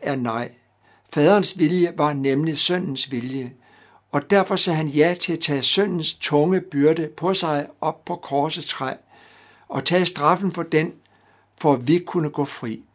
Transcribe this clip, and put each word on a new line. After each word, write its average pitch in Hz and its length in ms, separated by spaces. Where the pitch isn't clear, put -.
er 143 140
nej. 120 360
Faderens 180 460
vilje 170 380
var 147 160
nemlig 139 440
sønnens 175 540
vilje, 127 420
og 143 180
derfor 196 260
sagde 175 220
han 160 100
ja 151 320
til - 140
at 160 60
tage 143 220
søndens 175 520
tunge 156 480
byrde 156 560
på 185 160
sig 156 340
op 156 240
på 175 100
korsets 156 520
træ, 135 260
og 135 180
tage 180 200
straffen 175 460
for 170 120
den, 160 300
for 147 160
at 123 140
vi 170 120
kunne 170 300
gå 147 160
fri. 113 380